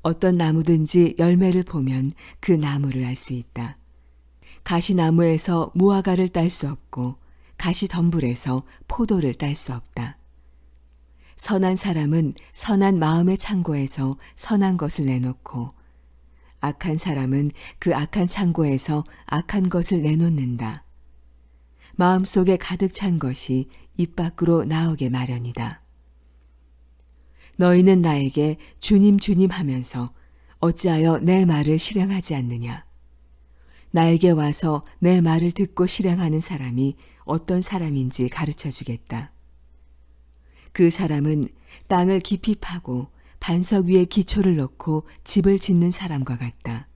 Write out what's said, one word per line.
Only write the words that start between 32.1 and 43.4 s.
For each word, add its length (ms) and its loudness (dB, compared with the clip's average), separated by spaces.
않느냐? 500 -8
나에게 400 4
와서 520 0
내 220 4
말을 300 2
듣고 360 -2
실행하는 520 0
사람이 560 -4
어떤 360 -2
사람인지 680 -4
가르쳐 400 -6
주겠다. 600 -10
그 180 4
사람은 600 -2
땅을 340 2
깊이 340 -2
파고 520 -8
반석 480 0